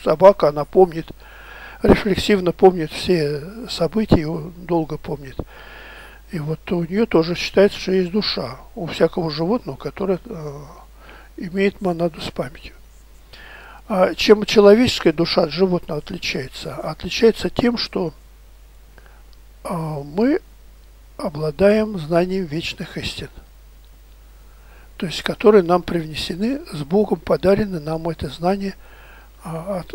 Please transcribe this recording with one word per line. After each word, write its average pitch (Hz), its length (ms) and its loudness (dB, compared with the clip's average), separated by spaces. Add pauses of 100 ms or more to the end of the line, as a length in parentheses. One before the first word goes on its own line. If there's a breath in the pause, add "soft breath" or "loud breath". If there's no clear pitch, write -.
Собака, 175 460 6
она 147 160 -2
помнит, 165 420 2 (760 loud breath)
рефлексивно 190 680 2
помнит 180 400 4
все 151 520 -2 (260)
события, 180 520 2
его 160 360 -6
долго 165 400 -4
помнит. 143 380 -12 (960 loud breath)
И 175 80 -8
вот 151 320 -8
у 175 120 -2
неё 190 220 0
тоже 170 300 2
считается, - 420 2
что - 140 -6
есть 185 200 0
душа 160 460 -4 (180)
у 180 120 -8
всякого 165 420 0
животного, 165 460 -4
которое, 190 500 -4
э, 151 340 -12 (800 loud breath)
имеет 196 440 -2
монаду 170 400 -2
с - 100 -8
памятью. - 420 -10 (1120 loud breath)
А 190 280 2
чем 208 300 4
человеческая 208 680 6
душа 170 320 0
от 151 80 -4
животного 175 480 -2
отличается? 156 760 -10
Отличается 190 720 0
тем, 240 280 2
что, 185 360 -6 (1500 soft breath)
а, 160 400 -6
мы 208 360 0 (800)
обладаем 196 800 0
знанием 175 460 0
вечных 160 520 -8
истин, - 320 -10 (1700 soft breath)
то - 80 -6
есть 156 160 -8
которые 202 420 4
нам 175 200 2
привнесены, 175 800 -4 (100)
с 151 120 -8
Богом 190 360 0
подарены 190 600 0
нам 160 300 -6
это 160 200 -8
знание, 190 460 -4 (680 soft breath)
а, 170 360 -8
от, - 160 -10